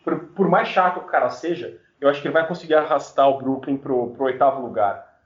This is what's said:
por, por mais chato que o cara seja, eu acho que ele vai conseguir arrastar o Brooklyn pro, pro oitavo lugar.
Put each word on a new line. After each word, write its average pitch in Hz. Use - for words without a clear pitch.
por, -
por 185
mais 202
chato 180
que -
o -
cara 135
seja, -
eu 139
acho 143
que 156
ele 143
vai 160
conseguir 165
arrastar 151
o 139
Brooklyn 135
pro, 123
pro 135
oitavo 131
lugar. 104